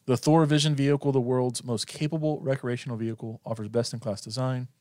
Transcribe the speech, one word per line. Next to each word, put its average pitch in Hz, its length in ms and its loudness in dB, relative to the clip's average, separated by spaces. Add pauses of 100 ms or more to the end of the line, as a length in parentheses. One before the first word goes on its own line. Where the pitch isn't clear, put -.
the 127 100 4
Thor 156 300 6
Vision 151 300 4
vehicle, 139 360 2
the 135 80 4
world's 127 440 0
most 120 240 -2
capable 156 520 -2
recreational 131 560 -2
vehicle, 113 480 -6
offers 110 240 -6
best-in-class 117 540 -2
design, 127 460 -4 (120)